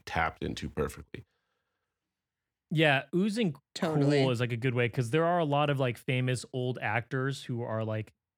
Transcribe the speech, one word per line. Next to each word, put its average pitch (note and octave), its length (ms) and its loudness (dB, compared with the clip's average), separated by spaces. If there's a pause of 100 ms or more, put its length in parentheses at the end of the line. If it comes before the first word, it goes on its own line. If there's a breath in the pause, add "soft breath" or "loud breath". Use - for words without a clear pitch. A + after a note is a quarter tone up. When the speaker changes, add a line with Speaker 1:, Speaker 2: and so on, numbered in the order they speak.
Speaker 1:
tapped D#2+ 380 -4
into D2 260 -6
perfectly. - 540 -8 (1500)
Speaker 2:
Yeah, D3+ 320 4 (100)
oozing G3 420 0 (200)
Speaker 3:
Totally. D3 460 4
Speaker 2:
cool C3+ 100 4
is, A2+ 80 0
like, A#2+ 120 0
a A#2+ 60 -2
good B2 160 0
way, A#2+ 160 2
'cause A#2 220 -2
there D#3+ 140 2
are F3 140 2
a E3 60 0
lot C#3+ 240 2
of, C#3 100 0
like, B2 180 -2
famous B2+ 560 -2
old B2 280 -2
actors C3 600 -2
who A#2+ 180 -6
are, A2 220 -4
like, A2 300 -6 (240)